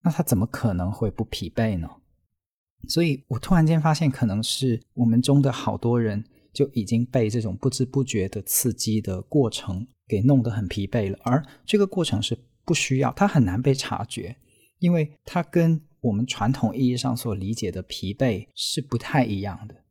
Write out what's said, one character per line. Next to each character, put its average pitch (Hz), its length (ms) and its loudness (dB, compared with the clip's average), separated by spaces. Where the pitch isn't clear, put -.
那 170 80 4
他 151 100 -2
怎 120 160 2
么 95 80 2
可 - 280 -2
能 90 180 -2
会 107 180 -2
不 - 140 -6
疲 - 260 -8
惫 110 280 0
呢？ 82 100 -4
所 165 160 0
以 143 240 -2
我 123 100 -4
突 - 160 0
然 165 120 6
间 160 140 4
发 156 140 2
现， 151 160 2
可 - 160 0
能 104 160 0
是 117 400 -2
我 123 100 2
们 117 160 4
中 139 180 4
的 135 120 4
好 107 260 -4
多 120 240 2
人 107 220 -2
就 143 180 0
已 113 140 -2
经 117 220 0
被 117 240 0
这 117 100 -2
种 104 160 -4
不 131 140 0
知 127 160 0
不 135 180 0
觉 98 240 -2
的 101 140 -8
刺 - 320 -2
激 110 260 0
的 92 220 -4
过 131 280 2
程 98 360 -6
给 104 140 0
弄 131 200 6
得 117 80 -2
很 104 180 -2
疲 98 200 -4
惫 101 240 0
了， - 120 -8
而 131 220 0
这 - 140 2
个 202 80 4
过 185 180 -2
程 107 160 -2
是 107 160 -2
不 - 80 0
需 135 240 0
要， 131 160 2
它 202 140 2
很 147 180 4
难 92 160 -2
被 135 120 4
察 - 320 -4
觉， 107 300 -10
因 175 120 2
为 156 200 0
它 175 200 -2
跟 165 360 2
我 117 120 0
们 104 140 0
传 107 260 0
统 - 240 0
意 127 120 2
义 123 100 0
上 123 180 -2
所 113 200 -4
理 98 180 -4
解 104 180 -4
的 92 120 -8
疲 - 320 -8
惫 110 400 0
是 - 260 -4
不 127 160 -4
太 131 260 0
一 101 180 -2
样 101 260 -8
的。 - 80 -18